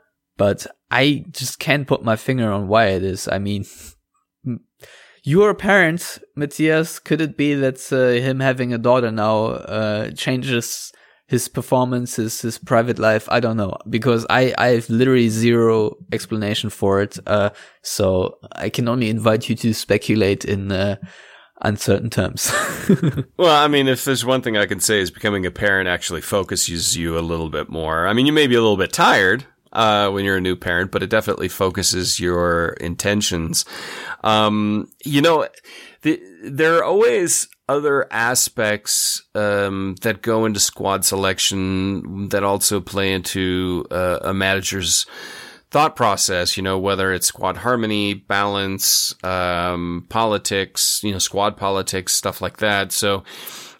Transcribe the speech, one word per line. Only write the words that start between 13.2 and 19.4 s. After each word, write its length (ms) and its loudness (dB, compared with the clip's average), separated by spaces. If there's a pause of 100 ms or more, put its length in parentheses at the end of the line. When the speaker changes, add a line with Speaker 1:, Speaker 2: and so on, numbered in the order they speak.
Speaker 1:
I 80 2
don't 180 0
know, 200 -2 (100)
because 440 2
I, 260 4
I 120 4
have 200 2
literally 400 4
zero 680 4 (160)
explanation 600 -4
for 320 2
it. 240 -6
Uh, 240 2 (320)
so 560 0 (140)
I 160 -6
can 180 -2
only 240 0
invite 360 2